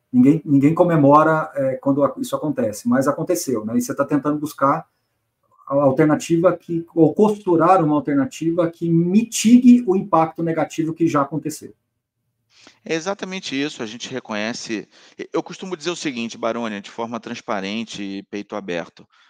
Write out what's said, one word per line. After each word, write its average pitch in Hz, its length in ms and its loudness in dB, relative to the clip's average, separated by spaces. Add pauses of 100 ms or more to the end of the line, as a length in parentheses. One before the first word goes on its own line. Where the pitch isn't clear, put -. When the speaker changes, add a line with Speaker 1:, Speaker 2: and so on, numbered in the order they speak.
(120)
Speaker 1:
ninguém, 139 320 6
ninguém 143 320 4
comemora, 156 800 4
é, 135 220 -2
quando 139 260 0
a, 139 140 0
isso 123 180 -6
acontece, 131 540 -4
mas 131 180 2
aconteceu, 139 560 -2
né? 113 140 -4
E 120 40 2
você 131 140 -6
tá 139 80 -2
tentando 147 340 -2
buscar 147 480 -2 (800)
a 139 100 -6
alternativa 151 840 2
que, 165 360 -6
ou 160 200 4
costurar 185 680 2
uma 151 140 0
alternativa 156 720 -2
que 170 200 -6
mitigue 226 1000 4
o 185 80 2
impacto 165 480 0
negativo 160 500 -4
que 165 140 0
já 143 140 0
aconteceu. - 520 -8 (1120)
Speaker 2:
É 160 120 -4
exatamente 185 600 -8
isso, 143 260 -6
a 120 40 -6
gente 113 240 -14
reconhece. 113 800 -8 (280)
E-, - 140 -14
eu 165 100 -2
costumo 185 360 -12
dizer 156 140 -8
o 170 40 -8
seguinte, 120 420 -8
Baroni, 113 440 -6
de - 100 -20
forma 117 260 -10
transparente 110 840 -8
e 98 200 -10
peito 104 340 -12
aberto, 90 500 -10 (220)